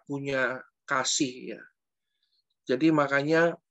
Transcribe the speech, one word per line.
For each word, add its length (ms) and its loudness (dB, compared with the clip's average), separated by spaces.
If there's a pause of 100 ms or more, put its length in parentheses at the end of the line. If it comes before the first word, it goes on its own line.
punya 560 -4 (240)
kasih 720 -4
ya. 40 -20 (1080)
Jadi 240 4
makanya 640 2 (140)